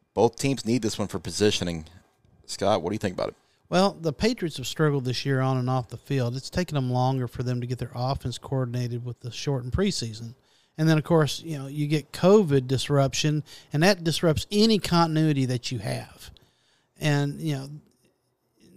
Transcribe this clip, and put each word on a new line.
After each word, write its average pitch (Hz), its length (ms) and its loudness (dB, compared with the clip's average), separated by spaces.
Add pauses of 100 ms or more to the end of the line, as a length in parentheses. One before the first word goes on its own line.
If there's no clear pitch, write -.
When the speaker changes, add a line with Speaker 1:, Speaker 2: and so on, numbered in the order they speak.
(120)
Speaker 1:
both 110 240 2
teams 135 300 -2
need 117 160 2
this 107 160 -4
one 98 100 -2
for 98 100 -6
positioning. 87 680 -2 (600)
Scott, 98 360 0
what 87 80 -4
do 104 40 -2
you 110 40 -6
think 95 160 -4
about - 140 -4
it? - 60 -10 (360)
Speaker 2:
Well, 180 280 2
the 160 140 -2
Patriots 208 460 -2
have 127 80 -8
struggled 143 400 0
this 123 180 -4
year 135 160 0
on 131 160 2
and 127 140 -2
off 131 180 -2
the 127 80 -14
field. 127 400 -2
It's - 140 -10
taken 180 240 -4
them 127 160 0
longer 127 360 0
for - 160 -8
them 123 200 -2
to 120 40 -6
get 123 120 -4
their 120 160 -8
offense 127 420 -4
coordinated 123 680 -4
with 123 160 -12
the 123 100 -12
shortened 127 420 -6
preseason. 117 600 -4 (420)
And 160 120 2
then, 156 100 6
of 151 60 -2
course, 156 380 2
you 160 160 -8
know, 135 80 -10
you 147 200 -2
get 147 260 -2
covid 175 540 6
disruption, 139 800 0 (280)
and 147 100 2
that 185 220 4
disrupts 160 460 2
any 208 280 4
continuity 156 680 2
that 123 240 -4
you 123 80 -6
have. 120 520 -10 (680)
And, 143 420 0
you 156 140 -2
know, 135 140 -8 (1080)